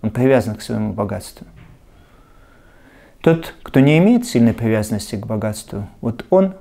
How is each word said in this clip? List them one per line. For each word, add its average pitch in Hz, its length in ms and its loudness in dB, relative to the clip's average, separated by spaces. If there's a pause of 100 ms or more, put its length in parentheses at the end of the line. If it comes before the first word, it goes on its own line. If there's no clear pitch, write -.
Он 110 80 -4
привязан 123 420 2
к 107 80 -12
своему 107 320 -4
богатству. 101 540 -8 (1700)
Тот, 165 420 0
кто - 160 0
не 143 180 6
имеет 226 300 4
сильной 117 260 2
привязанности 110 640 -2
к 104 100 -8
богатству, 107 600 -6 (140)
вот - 280 -6
он 190 320 2